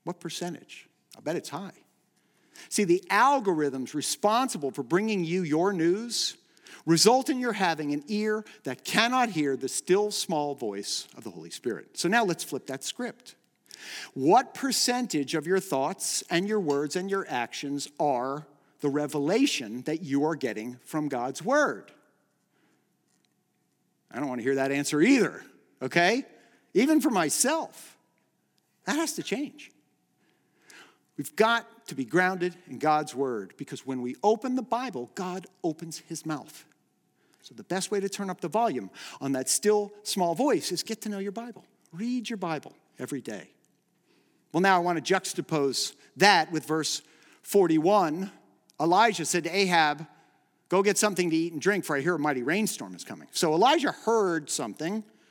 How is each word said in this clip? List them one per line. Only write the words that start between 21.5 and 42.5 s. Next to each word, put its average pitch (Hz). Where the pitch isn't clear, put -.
I 120
don't 147
want 123
to 110
hear 135
that 135
answer 143
either, 151
okay? 180
Even 277
for 269
myself. 233
That 220
has 320
to 165
change. -
We've -
got 226
to 139
be 131
grounded 180
in 123
God's 151
word 120
because -
when 131
we 123
open 220
the 254
Bible, 220
God 185
opens 165
his 160
mouth. 143
So -
the 110
best -
way 208
to 196
turn 196
up 175
the 175
volume 151
on 139
that 131
still 208
small 170
voice 233
is 180
get 220
to 220
know 202
your 196
Bible. 233
Read 233
your 226
Bible 165